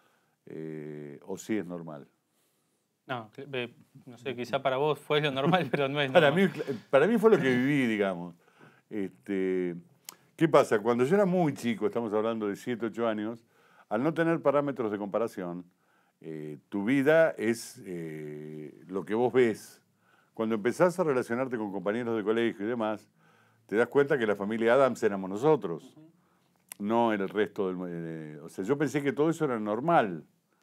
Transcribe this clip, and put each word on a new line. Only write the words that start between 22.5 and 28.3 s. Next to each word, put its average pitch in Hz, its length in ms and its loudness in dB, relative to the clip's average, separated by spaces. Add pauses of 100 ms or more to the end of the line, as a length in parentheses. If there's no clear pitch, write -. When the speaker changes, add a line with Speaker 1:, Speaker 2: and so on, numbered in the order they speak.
Speaker 1:
y 107 40 -2
demás, 110 400 -4 (580)
te 95 100 -2
das 117 120 4
cuenta 143 300 2
que 113 80 2
la 101 100 2
familia 110 380 2
Adams 131 280 4
éramos 98 280 0
nosotros, 101 540 0 (120)
Speaker 2:
Ujú. - 140 -20 (720)
Speaker 1:
no 113 320 2
el 98 160 -2
resto 95 400 -2
del 92 80 -4
mu-, 90 120 -8
eh, 80 540 -10